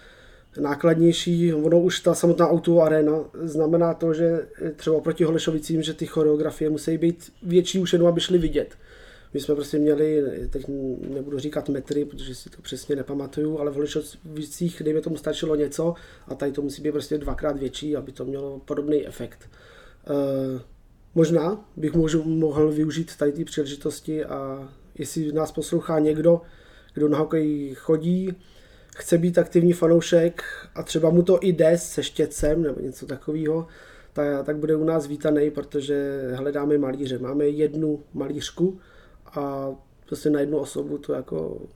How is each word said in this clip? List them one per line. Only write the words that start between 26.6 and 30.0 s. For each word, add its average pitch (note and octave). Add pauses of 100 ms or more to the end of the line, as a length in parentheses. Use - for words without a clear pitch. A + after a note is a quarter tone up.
kdo D3+
na D3
hokej D3+
chodí, F3 (600)
chce -
být F3
aktivní E3+
fanoušek E3 (320)